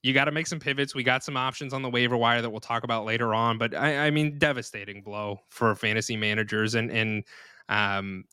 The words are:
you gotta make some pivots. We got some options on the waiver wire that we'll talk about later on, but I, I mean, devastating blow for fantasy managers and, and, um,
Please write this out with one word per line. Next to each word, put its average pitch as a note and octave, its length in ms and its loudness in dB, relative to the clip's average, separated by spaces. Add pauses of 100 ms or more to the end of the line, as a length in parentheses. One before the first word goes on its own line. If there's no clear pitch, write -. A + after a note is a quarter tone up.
you C3 100 2
gotta C#3 180 4
make D#3+ 160 -2
some E3 120 -6
pivots. C#3 360 -2
We C3 80 -4
got B2+ 200 2
some C#3+ 120 -6
options C3 380 -4
on C3+ 80 -4
the C3 80 -4
waiver B2 260 2
wire A#2 260 4
that A#2 80 -4
we'll G#2+ 120 -10
talk A#2 240 -4
about A2+ 180 -2
later A2+ 300 0
on, A2+ 240 2
but A#2 180 -2
I, D3 320 2
I D3+ 40 2
mean, D3+ 280 0
devastating G#2+ 640 -2
blow G#2 480 -6
for A2+ 260 4
fantasy A2 400 0
managers G#2+ 600 0
and, A#2 160 0
and, A2 320 0 (440)
um, G2 640 0